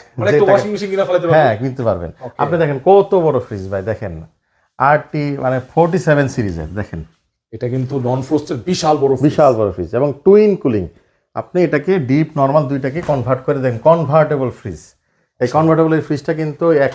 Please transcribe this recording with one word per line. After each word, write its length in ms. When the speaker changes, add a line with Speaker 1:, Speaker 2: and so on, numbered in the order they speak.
Speaker 1:
মানে 120
Speaker 2:
যে 60
Speaker 1:
একটা 100
Speaker 2:
টাকা 60
Speaker 1:
ওয়াশিং 200
মেশিন 180
কিনে 140
ফেলাতে 220
পারবেন? 180
Speaker 2:
হ্যাঁ, 120
কিনতে 260
পারবেন। 280
Speaker 1:
ওকে। 220
Speaker 2:
আপনি 160
দেখেন 260
কত 300
বড় 260
ফ্রিজ 280
ভাই, 140
দেখেন। 400
আরটি, 640
মানে 200
ফোর্টি 240
সেভেন 300
সিরিজের, 460
দেখেন। 300
Speaker 1:
এটা 180
কিন্তু 320
নন 220
ফ্রস্টের 340
বিশাল 400
বড় 200
ফ্রিজ। 140
Speaker 2:
বিশাল 240
বড় 180
ফ্রিজ 220
এবং 180
টুইন 320
কুলিং। 320
আপনি 300
এটাকে 340
ডিপ 380
নরমাল 260
দুইটাকে 400
কনভার্ট 420
করে 140
দেন, 200
কনভার্টেবল 720
ফ্রিজ। 300
এই 40
Speaker 1:
আচ্ছা। 140
Speaker 2:
কনভার্টেবল 340
এই 80
ফ্রিজটা 340
কিন্তু 360
এক 240